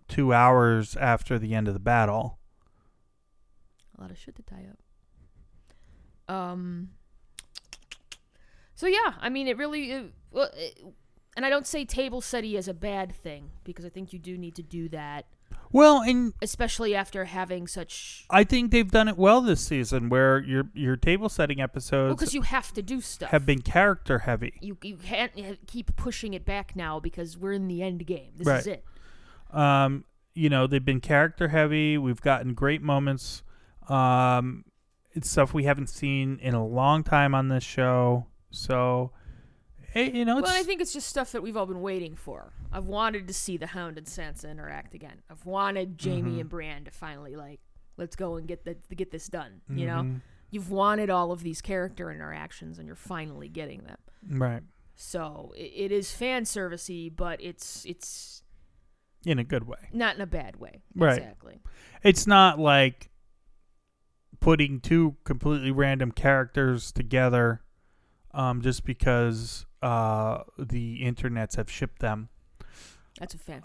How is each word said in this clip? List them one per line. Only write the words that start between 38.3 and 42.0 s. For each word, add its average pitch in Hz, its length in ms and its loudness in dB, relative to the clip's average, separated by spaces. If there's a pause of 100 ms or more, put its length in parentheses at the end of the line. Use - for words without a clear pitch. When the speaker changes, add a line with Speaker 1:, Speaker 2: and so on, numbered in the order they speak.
Speaker 1:
So, 127 600 -2 (840)
it, 254 200 0
you 240 100 0
know, 233 160 2
it's 285 80 0
Speaker 2:
Well, 370 100 2
I 370 60 0
think 349 180 -4
it's - 120 -4
just 294 140 -8
stuff - 260 -6
that 233 100 -6
we've 220 140 -8
all 202 80 -2
been 185 160 -8
waiting 180 340 -6